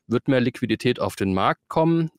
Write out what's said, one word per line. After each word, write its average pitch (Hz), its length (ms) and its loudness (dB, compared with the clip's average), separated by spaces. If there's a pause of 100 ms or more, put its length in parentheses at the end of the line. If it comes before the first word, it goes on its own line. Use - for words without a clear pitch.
wird 113 220 -2
mehr 131 120 2
Liquidität 120 600 -2
auf 98 160 -2
den 98 180 0
Markt 107 340 0
kommen 165 520 0